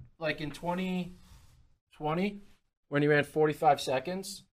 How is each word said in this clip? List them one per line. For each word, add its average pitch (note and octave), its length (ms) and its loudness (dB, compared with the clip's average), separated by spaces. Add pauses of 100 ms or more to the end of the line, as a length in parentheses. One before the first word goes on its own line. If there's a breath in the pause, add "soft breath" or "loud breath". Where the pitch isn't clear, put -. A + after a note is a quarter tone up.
(180)
like, - 220 -4
in D3+ 100 -6
twenty F3+ 640 -4 (800)
twenty, F3+ 460 -2 (480)
when D3 140 2
he D3 60 4
ran D3 160 4
forty-five D#3 560 4
seconds, E3+ 640 -4 (100)